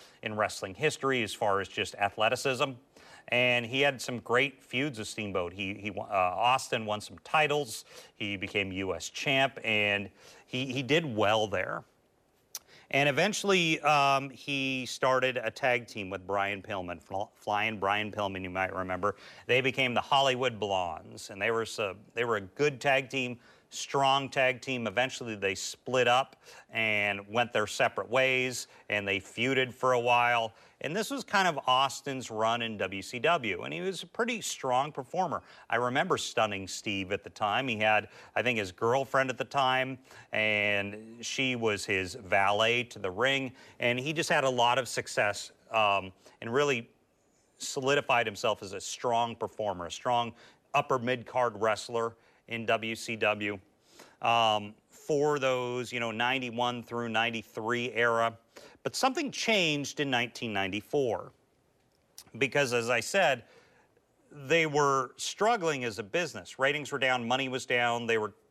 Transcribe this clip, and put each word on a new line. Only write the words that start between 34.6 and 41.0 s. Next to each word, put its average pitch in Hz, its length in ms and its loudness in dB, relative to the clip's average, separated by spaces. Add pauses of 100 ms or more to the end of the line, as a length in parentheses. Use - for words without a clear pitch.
performer. 143 500 -4 (280)
I 113 80 2
remember 131 400 2
Stunning 101 500 0
Steve 98 460 -4
at 98 100 -2
the 101 60 -12
time. 113 400 0
He 110 80 -2
had, 107 320 4 (260)
I 110 60 0
think, 117 180 0
his 92 140 -2
girlfriend 131 560 2
at 123 80 -4
the 131 80 -4
time, 131 520 0 (360)
and 104 640 0 (240)